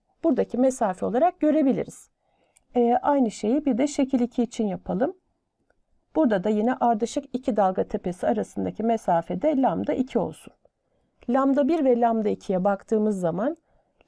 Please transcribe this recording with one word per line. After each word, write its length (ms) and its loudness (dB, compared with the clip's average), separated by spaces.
buradaki 340 0
mesafe 480 0
olarak 340 0
görebiliriz. 680 0
E, 260 2
aynı 300 0
şeyi 340 -2
bir 120 0
de 100 0
şekil 320 -2
iki 240 -2
için 240 -4
yapalım. 500 -4
Burada 280 2
da 60 0
yine 240 0
ardışık 600 -2
iki 220 -2
dalga 320 2
tepesi 400 -6
arasındaki 560 -4
mesafe 580 -2
de 200 2
lambda 320 0
iki 260 -2
olsun. 340 -8
Lambda 380 2
bir 180 2
ve 140 4
lambda 300 2
ikiye 340 -2
baktığımız 560 0
zaman 380 -2